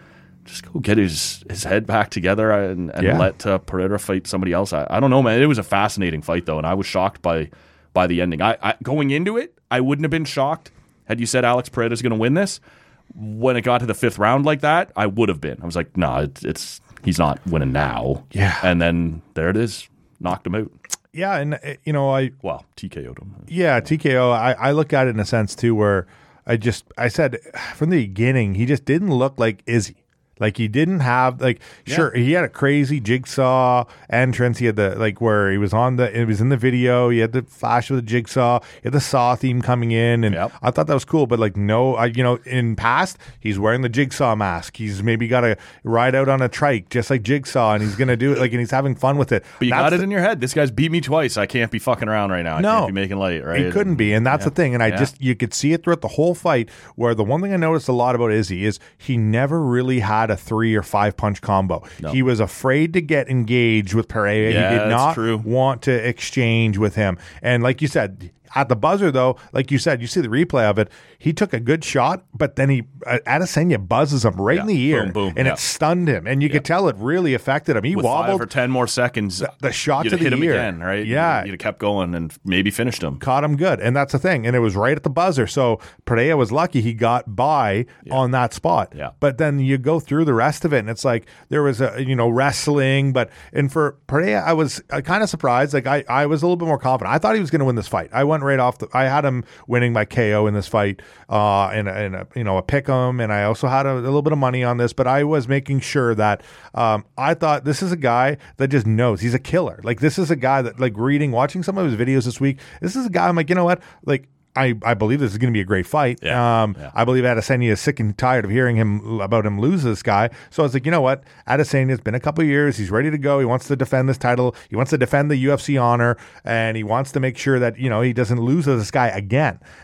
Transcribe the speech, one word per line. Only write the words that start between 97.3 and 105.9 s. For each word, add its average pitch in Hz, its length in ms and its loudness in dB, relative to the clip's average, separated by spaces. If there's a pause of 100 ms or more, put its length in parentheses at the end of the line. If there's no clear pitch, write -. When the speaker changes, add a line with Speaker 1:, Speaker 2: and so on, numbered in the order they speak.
Speaker 2:
he 220 60 2
was 156 100 -4
gonna 147 140 2
win 127 120 2
this 101 120 -4
fight. 87 240 -4
I 127 120 2
went 151 180 0
right 139 160 2
off 123 200 0
the, - 140 -10
I 131 120 2
had 139 200 2
him 127 200 0 (240)
winning 120 240 2
by 107 120 2
K 107 300 0
O 107 120 2
in 104 80 0
this 101 120 -2
fight, 101 340 0 (280)
uh, 101 400 2
and, 101 200 -4
and, 95 280 -6
uh, 95 80 -10 (100)
you 123 100 -6
know, 95 140 0
a 92 40 -2
pick 139 260 -2
'em, 127 320 0
and 107 120 -2
I 104 120 0
also 113 240 0
had 135 180 2
a, 135 60 0
a 127 80 -2
little 135 220 0
bit 151 100 2
of 151 60 0
money 127 260 0
on 120 140 0
this, 120 140 2
but 127 140 0
I 135 180 2
was 147 240 0
making 139 320 0
sure 127 360 0